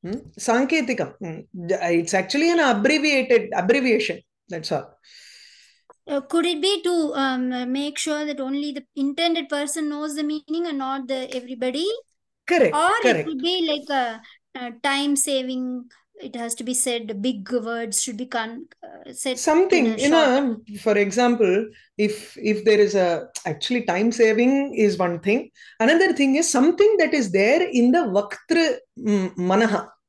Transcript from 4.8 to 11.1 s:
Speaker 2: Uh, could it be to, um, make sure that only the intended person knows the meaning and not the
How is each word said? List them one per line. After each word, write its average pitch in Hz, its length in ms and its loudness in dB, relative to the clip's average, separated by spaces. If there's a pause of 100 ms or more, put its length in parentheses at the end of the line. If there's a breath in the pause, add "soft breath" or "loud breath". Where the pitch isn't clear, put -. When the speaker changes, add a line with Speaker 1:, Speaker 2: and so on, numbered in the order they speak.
Speaker 2:
Uh, 285 140 -2
could 330 240 -2
it 339 160 -2
be 392 200 0
to, 349 120 -2 (200)
um, 254 580 -2
make 285 260 -6
sure 302 280 -4
that 294 140 -6
only 285 320 -6
the 277 120 -10 (120)
intended 302 520 -2
person 294 420 -4
knows 294 260 -8
the 302 80 -4
meaning 302 440 -4
and 285 120 -4
not 269 280 -6
the 262 120 -4 (160)